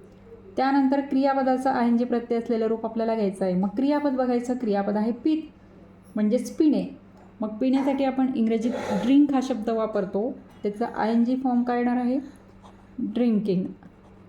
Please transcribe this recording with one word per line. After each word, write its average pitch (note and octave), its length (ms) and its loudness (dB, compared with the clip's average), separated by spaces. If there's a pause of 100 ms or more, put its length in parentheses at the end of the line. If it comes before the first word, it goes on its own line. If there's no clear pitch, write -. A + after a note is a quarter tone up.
(560)
त्यानंतर C4+ 440 2
क्रियापदाचा C4+ 720 2
आयएनजी A#3+ 320 2
प्रत्यय A#3 340 -2
असलेलं A3+ 280 -2
रूप A3 180 -2
आपल्याला A3+ 300 -2
घ्यायचं G3 300 -2
आहे. F#3 100 0
मग F#3+ 140 2
क्रियापद C#4 440 0
बघायचं, B3 440 0
क्रियापद G3+ 400 -2
आहे A3 160 0
पीत D#4 300 0 (720)
म्हणजेच G#3+ 420 0
पिणे. B3 420 2 (420)
मग G#3+ 80 -4
पिण्यासाठी C4 560 0
आपण C4 320 0
इंग्रजीत A3+ 360 0 (180)
ड्रिंक C4+ 420 4
हा C4 100 2
शब्द A#3 280 -4
वापरतो, G#3+ 640 -2 (300)
त्याचा G#3 240 -4 (100)
आयएनजी A#3 400 2
फॉर्म B3 260 0
काय A#3+ 140 0
येणार B3 200 0
आहे? B3 220 0 (800)
ड्रिंकिंग. G#3 680 0 (640)